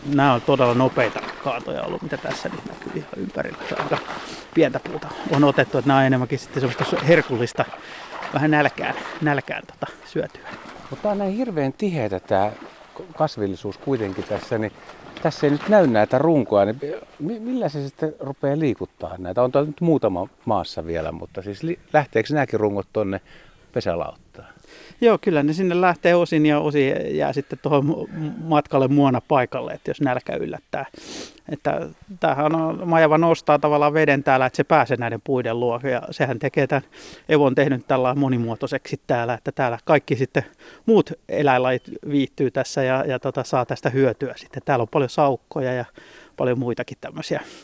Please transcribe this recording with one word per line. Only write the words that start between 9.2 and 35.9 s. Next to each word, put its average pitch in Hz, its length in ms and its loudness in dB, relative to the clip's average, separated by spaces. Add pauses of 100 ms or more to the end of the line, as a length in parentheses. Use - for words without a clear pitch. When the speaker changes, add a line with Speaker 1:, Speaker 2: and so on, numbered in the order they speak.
Speaker 1:
nälkään 143 460 -2
tota - 200 -10 (180)
syötyä. - 420 -8 (420)
Speaker 2:
Mut - 120 -12
tää 208 100 0
on 196 60 -2
näin 196 160 -2
hirveän 190 400 -2
tiheätä 123 460 -2
tää 101 320 0 (440)
k-, 175 220 -16
kasvillisuus 101 600 -2
kuitenkin 104 460 -4
tässä, 104 340 -4
niin 110 140 -2 (500)
tässä 156 260 0
ei 139 40 4
nyt 147 180 -2
näy 202 180 6
näitä 113 300 4
runkoja, 131 480 4
niin 113 120 -2 (420)
mi-, 208 200 -6
millä 233 300 -4
se 143 180 -6
sitten 156 320 -6
rupeaa 139 400 -4
liikuttaa 95 580 -4
näitä? 92 260 0
On 127 80 2
täällä 143 160 2
nyt 156 140 -8
muutama 110 460 2 (180)
maassa 90 400 -2
vielä, 80 260 -4
mutta 85 300 -12
siis 101 220 -10
li-, 165 160 -6 (140)
lähteekö 139 400 2
nämäkin 135 260 0
rungot 101 340 0
tonne 98 280 -2 (520)
pesälauttaan? - 720 -6 (540)
Speaker 1:
Joo, 226 200 6
kyllä 156 220 2
ne 151 100 2
sinne 180 280 0
lähtee 175 340 4
osin 165 300 4
ja 147 140 4
osin 143 580 0
jää 143 160 0
sitten - 280 -6
tuohon 143 280 2
mu-, 151 200 -4 (340)
matkalle 147 440 2
muona 135 400 4
paikalle, 131 460 0
että - 160 -10
jos - 120 -4
nälkä 127 340 -2
yllättää. 139 500 -6 (640)
Että 147 380 -4 (320)
tämähän 151 360 0
on, 165 340 -4
majava 160 280 6
nostaa 160 420 4
tavallaan 147 340 2
veden 147 300 4
täällä, 131 220 4
että 127 120 -2
se 151 60 4
pääsee 135 340 4
näiden 113 260 -4
puiden 123 360 -2
luo. 120 240 0
Ja 127 180 -2 (100)